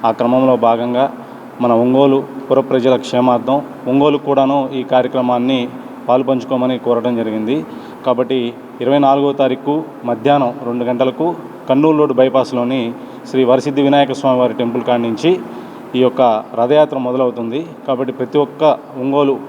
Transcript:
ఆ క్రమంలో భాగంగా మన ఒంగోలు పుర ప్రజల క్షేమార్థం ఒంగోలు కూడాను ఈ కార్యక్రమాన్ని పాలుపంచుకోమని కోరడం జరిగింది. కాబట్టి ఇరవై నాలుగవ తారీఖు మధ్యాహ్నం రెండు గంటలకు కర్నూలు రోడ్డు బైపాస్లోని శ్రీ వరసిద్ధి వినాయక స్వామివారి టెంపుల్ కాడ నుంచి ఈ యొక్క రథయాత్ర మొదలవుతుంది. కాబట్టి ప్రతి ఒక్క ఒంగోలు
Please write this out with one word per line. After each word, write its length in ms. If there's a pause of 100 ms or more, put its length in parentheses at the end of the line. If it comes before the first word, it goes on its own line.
ఆ 60
క్రమంలో 440
భాగంగా 580 (480)
మన 100
ఒంగోలు 520 (280)
పుర 80
ప్రజల 360
క్షేమార్థం 680 (260)
ఒంగోలు 300
కూడాను 560
ఈ 100
కార్యక్రమాన్ని 840 (380)
పాలుపంచుకోమని 720
కోరడం 380
జరిగింది. 500 (400)
కాబట్టి 480 (280)
ఇరవై 180
నాలుగవ 340
తారీఖు 500 (220)
మధ్యాహ్నం 600
రెండు 200
గంటలకు 500 (340)
కర్నూలు 280
రోడ్డు 160
బైపాస్లోని 800 (360)
శ్రీ 140
వరసిద్ధి 380
వినాయక 300
స్వామివారి 420
టెంపుల్ 300
కాడ 160
నుంచి 420 (540)
ఈ 40
యొక్క 220 (340)
రథయాత్ర 420
మొదలవుతుంది. 680 (200)
కాబట్టి 260
ప్రతి 240
ఒక్క 400 (200)
ఒంగోలు 520